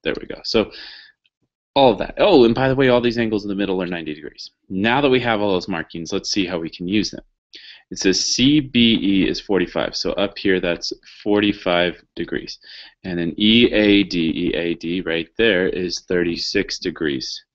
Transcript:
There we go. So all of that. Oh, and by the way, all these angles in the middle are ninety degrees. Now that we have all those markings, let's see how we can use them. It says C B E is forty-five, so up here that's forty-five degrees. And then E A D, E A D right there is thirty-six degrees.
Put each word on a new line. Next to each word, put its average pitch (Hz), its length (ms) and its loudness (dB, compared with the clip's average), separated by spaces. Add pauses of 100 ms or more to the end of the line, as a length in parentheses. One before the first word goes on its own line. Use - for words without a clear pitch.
There - 160 -4
we - 80 -14
go. - 180 -14
So - 260 0 (1040)
all 135 180 6
of 92 60 -2
that. - 180 -8
Oh, 160 280 6
and - 100 4
by 131 140 0
the 135 60 2
way, 135 140 4
all 120 140 4
these 117 160 0
angles 110 260 -2
in 101 60 -6
the 98 40 -4
middle 95 280 -2
are 87 40 -4
ninety 80 280 -8
degrees. - 360 -16 (180)
Now 113 320 0
that 139 100 4
we 127 100 4
have 113 200 0
all 101 120 0
those 90 160 -2
markings, 82 440 -8
let's 98 180 -6
see 95 160 0
how 87 140 -4
we 82 100 -8
can 90 180 -10
use 98 220 0
them. - 140 -16 (680)
It 92 80 -12
says 92 260 0
C 147 360 2
B 120 420 2
E 95 260 2
is - 120 -4
forty-five, 85 560 -2
so - 160 -4
up 98 260 -4
here 92 220 0
that's 85 320 -4 (300)
forty-five 101 760 0 (140)
degrees. - 440 -8 (460)
And 87 140 -6
then 85 180 -4
E 110 360 6
A 104 320 4
D, 82 280 -2 (200)
E - 40 -4
A 85 180 -2
D 87 260 -6
right 82 360 -4
there 95 320 2
is 90 320 -4
thirty-six 87 760 -2
degrees. 76 680 -6 (100)